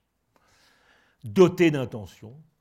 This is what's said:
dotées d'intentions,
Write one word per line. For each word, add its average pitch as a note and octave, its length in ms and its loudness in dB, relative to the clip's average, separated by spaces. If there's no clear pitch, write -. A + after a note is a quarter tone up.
dotées E3+ 480 2
d'intentions, A#2 680 -10